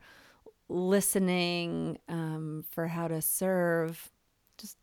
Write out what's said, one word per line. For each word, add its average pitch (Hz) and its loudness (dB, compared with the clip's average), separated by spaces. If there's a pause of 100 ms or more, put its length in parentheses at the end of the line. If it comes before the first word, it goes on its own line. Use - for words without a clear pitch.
(720)
listening, 175 2 (100)
um, 156 -4
for 165 -2
how 170 -2
to 160 -2
serve, 170 0 (460)
just - -16